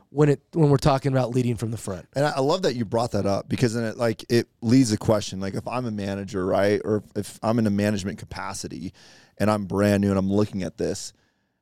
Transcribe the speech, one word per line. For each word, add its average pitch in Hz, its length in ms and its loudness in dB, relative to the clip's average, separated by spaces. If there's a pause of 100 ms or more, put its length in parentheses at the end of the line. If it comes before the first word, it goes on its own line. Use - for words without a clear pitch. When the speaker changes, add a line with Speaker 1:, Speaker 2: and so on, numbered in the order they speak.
(100)
Speaker 1:
when 147 180 4
it, 139 120 2 (120)
when 156 160 4
we're 143 80 6
talking 139 340 2
about 127 200 0
leading 120 260 0
from 110 160 -4
the 113 40 -6
front. 92 380 -10
Speaker 2:
And 139 100 0
I, 147 120 0
I 135 40 -2
love 160 220 0
that 151 120 0
you 120 100 -4
brought 113 280 -2
that 98 140 0
up 98 220 -2
because 110 260 0
then 117 100 -2
it, 107 120 -6
like, 117 320 -2
it 120 180 2 (140)
leads 120 320 4
a 104 60 0
question. 104 420 0
Like, 95 140 -6
if - 120 -8
I'm 120 200 -6
a 117 40 -6
manager, 98 540 -6
right, 98 400 2
or 107 140 0
if, 98 60 -6 (120)
if - 260 -10
I'm 113 160 0
in 113 80 2
a 104 40 2
management 101 480 -2
capacity - 760 -10 (460)
and 101 120 2
I'm 107 140 0
brand 101 380 2
new 101 80 4
and 95 80 2
I'm 95 120 0
looking 101 340 0
at - 120 -8
this, - 360 -4 (500)